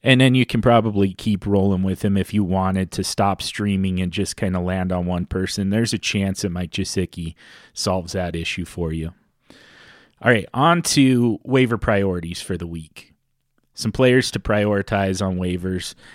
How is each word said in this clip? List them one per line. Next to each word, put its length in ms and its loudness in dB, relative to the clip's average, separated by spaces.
And 180 6
then 140 6
you 100 4
can 160 -2
probably 520 4
keep 340 -4
rolling 340 2
with 240 -2
him 100 2
if 160 0
you 120 0
wanted 480 0
to 120 -6
stop 380 0
streaming 580 -2
and 120 -2
just 260 -4
kinda 220 -2
land 320 -2
on 160 -2
one 180 -2
person. 460 -4
There's 220 0
a 40 -4
chance 460 -4
that 80 -4
Mike 180 -6
Gesicki 640 -6
solves 400 -4
that 220 -4
issue 300 -6
for 280 -6
you. 200 -6
All 80 2
right, 240 4
on 300 2
to 600 4
waiver 360 2
priorities 640 0
for 160 -6
the 100 -8
week. 460 -14
Some 180 -4
players 400 4
to 80 -4
prioritize 840 0
on 120 -2
waivers. 580 -4